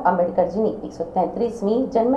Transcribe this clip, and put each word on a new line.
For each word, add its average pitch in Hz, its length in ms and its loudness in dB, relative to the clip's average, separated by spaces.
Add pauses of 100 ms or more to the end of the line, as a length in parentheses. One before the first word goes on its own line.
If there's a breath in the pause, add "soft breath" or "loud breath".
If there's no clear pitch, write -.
આંબેડકરજીની 185 720 2 (100)
એકસો - 260 -6
તેત્રીસમી 208 760 0
જન્મ 233 300 2